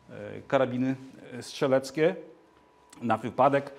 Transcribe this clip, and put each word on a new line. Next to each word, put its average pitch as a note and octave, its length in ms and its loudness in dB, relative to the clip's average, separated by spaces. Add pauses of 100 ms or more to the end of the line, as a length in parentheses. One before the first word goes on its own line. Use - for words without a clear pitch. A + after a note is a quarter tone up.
e, G#2 380 -14
karabiny, C3 480 2 (380)
e, A#2+ 100 -14
strzeleckie C3+ 720 0 (880)
na A2 160 0
wypadek C3+ 600 2